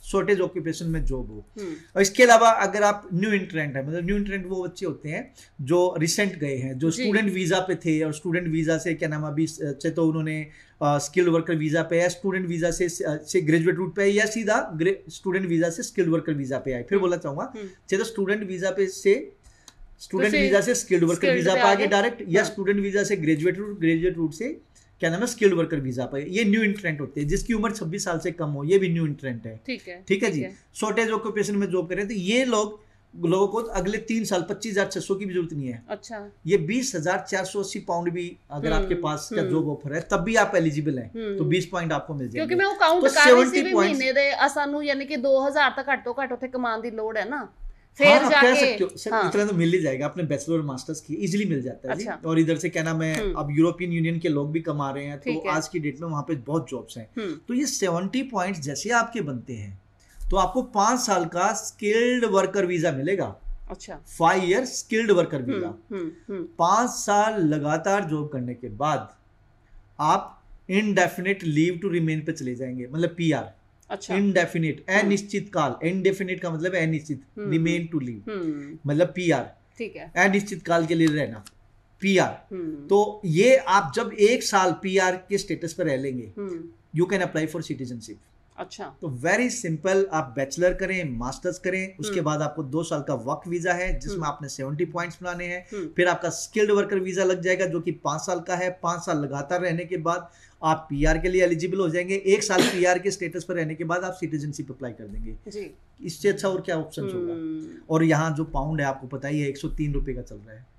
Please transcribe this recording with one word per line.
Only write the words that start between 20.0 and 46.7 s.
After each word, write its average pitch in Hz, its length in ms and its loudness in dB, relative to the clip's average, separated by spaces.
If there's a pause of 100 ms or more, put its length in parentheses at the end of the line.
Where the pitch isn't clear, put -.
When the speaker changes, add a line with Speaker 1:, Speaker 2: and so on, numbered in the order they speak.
Speaker 2:
तो 294 60 2
से 285 60 4
Speaker 1:
वीजा 196 180 6
से 165 140 2
स्किल्ड 170 280 2
वर्कर 165 120 4
Speaker 2:
स्किल्ड - 200 4
Speaker 1:
वीजा 180 180 4
Speaker 2:
पे - 20 6
Speaker 1:
पे - 60 4
आगे 202 100 8
Speaker 2:
आगे। 196 160 4
Speaker 1:
डायरेक्ट, 208 400 2
या 190 160 4
Speaker 2:
हाँ। 208 80 -2
Speaker 1:
स्टूडेंट 202 280 0
वीजा 196 240 2
से 202 140 0
ग्रेजुएट 160 400 2
रूट, 202 220 -8
ग्रेजुएट 165 380 2
रूट 160 160 -2
से 262 280 -8 (380)
क्या 165 100 0
नाम 170 100 -2
है, 240 80 0
स्किल्ड 202 260 4
वर्कर 160 260 0
वीजा 127 260 -4
पर। 139 140 -4
ये 180 260 0
न्यू 214 180 4
एंट्रेंट 170 380 -2
होते 147 200 -6
हैं, 147 60 -2
जिसकी 196 260 0
उम्र 214 180 0
छब्बीस 180 340 -6
साल 170 140 -2
से 170 120 -4
कम 160 180 -6
हो, 143 140 -4
ये 180 140 4
भी 185 120 4
न्यू 165 160 0
एंट्रेंट 131 400 -6
है। 113 200 -12
Speaker 2:
ठीक 233 220 -8
है, 180 200 -16
Speaker 1:
ठीक 247 160 2
है 208 60 0
Speaker 2:
ठीक 165 60 -4
Speaker 1:
जी। 147 60 -2
Speaker 2:
है। 190 140 -8 (200)
Speaker 1:
शॉर्टेज 220 340 0
ऑक्यूपेशन 208 460 -2
में 196 120 0
जॉब 175 220 -2
करें, 190 180 -4
तो 233 60 -8
ये 214 320 2
लोग, 214 380 0 (420)
लोगों 190 220 4
को 202 100 -4
अगले 190 400 -2
तीन 226 280 -2
साल 185 240 0
पच्चीस 202 220 -6
हजार 196 140 2
छह - 140 -6
सौ 196 160 -2
की 202 100 -6
भी 180 80 -6
जरूरत 170 200 -2
नहीं 139 140 -6
है। 120 220 -10
Speaker 2:
अच्छा। 208 400 -12 (180)
Speaker 1:
ये 190 100 4
बीस 208 380 -2
हजार 180 340 -2
चार 190 160 -2
सौ 202 140 -6
अस्सी 196 200 -6
पाउंड 175 320 -2
भी 175 260 -8 (140)
अगर 147 220 -2
Speaker 2:
हम्म, 196 100 2
Speaker 1:
आपके 180 120 0
पास 151 380 -4
का 180 80 0
Speaker 2:
हम्म। 127 100 -2
Speaker 1:
जॉब 156 180 0
ऑफर 143 240 -6
है, 165 180 -6
तब 196 60 2
भी 208 180 0
आप 202 200 4
एलिजिबल 151 440 0
हैं, 110 160 -10
Speaker 2:
हम्म। 208 220 -6
Speaker 1:
तो 175 80 0
बीस 165 200 2
पॉइंट 170 260 -4
आपको 156 220 -4
मिल 131 160 -6
जाएंगे। - 80 -6
Speaker 2:
क्योंकि 330 180 0
मैं 392 100 4
वो 403 80 2
काउंट 349 300 6
Speaker 1:
तो 269 60 8
Speaker 2:
कर 269 60 2
रही 294 100 8
Speaker 1:
सेवेंटी 254 320 8
Speaker 2:
थी 277 40 4
भी 370 120 0
Speaker 1:
पॉइंट्स 285 260 4
Speaker 2:
महीने 262 140 0
दे, 277 180 4
आ, 269 160 4
सानू 285 340 -2
यानी 277 240 -2
कि 294 120 -4
दो 269 220 4
हज़ार 269 380 2
तक 269 60 -6
घੱਟ 262 220 -2
ਤੋਂ 247 160 -4
ਘੱਟ 254 100 -4
ਉੱਥੇ 247 160 -6
ਕਮਾਉਣ 240 340 -4